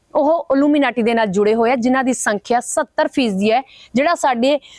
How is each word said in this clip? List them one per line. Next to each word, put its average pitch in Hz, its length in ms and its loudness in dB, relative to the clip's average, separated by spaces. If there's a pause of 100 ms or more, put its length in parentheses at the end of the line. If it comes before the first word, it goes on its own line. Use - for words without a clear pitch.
(140)
ਉਹ 311 320 0 (100)
ਇਲੂਮੀਨਾਟੀ 277 460 2
ਦੇ 226 120 0
ਨਾਲ 226 120 0
ਜੁੜੇ 202 280 0
ਹੋਏ 226 160 2
ਆ, 262 60 0
ਜਿਨ੍ਹਾਂ 254 280 0
ਦੀ 254 80 0
ਸੰਖਿਆ 233 480 -4
ਸੱਤਰ 302 480 -4
ਫੀਸਦੀ 214 420 -2
ਹੈ, 233 100 2 (340)
ਜਿਹੜਾ 302 200 2
ਸਾਡੇ 269 440 0 (200)